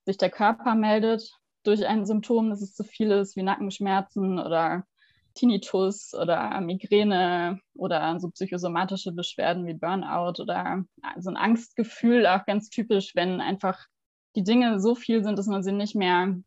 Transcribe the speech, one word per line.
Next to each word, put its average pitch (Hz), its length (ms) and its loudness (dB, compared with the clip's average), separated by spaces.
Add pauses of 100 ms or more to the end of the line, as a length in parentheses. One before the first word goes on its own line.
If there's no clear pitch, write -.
sich 196 120 -2
der 180 140 2
Körper 226 440 2
meldet 220 560 2 (340)
durch 208 220 2
ein 208 200 0
Symptom, 220 440 2
dass 202 120 -6
es 196 120 -10
zu 208 100 -8
viel 214 280 -2
ist, 196 240 0
wie 196 60 -4
Nackenschmerzen 190 960 -2
oder 165 460 0 (500)
Tinnitus 202 800 0
oder 170 460 0
Migräne 185 1000 2 (140)
oder 165 460 -2
so 175 100 -6
psychosomatische 180 840 -4
Beschwerden 175 540 -4
wie 165 80 -6
Burnout 175 680 -4
oder 180 420 -4 (340)
so 185 120 -10
ein - 60 -8
Angstgefühl, 226 880 2
auch 185 180 4
ganz 208 240 -2
typisch, 208 460 -2
wenn 180 260 0
einfach - 460 -4 (480)
die 202 100 0
Dinge 226 360 4
so 226 140 4
viel 226 280 0
sind, 202 160 -2
dass 196 80 -2
man 196 160 -2
sie 196 100 -2
nicht 202 220 -2
mehr 185 420 2 (100)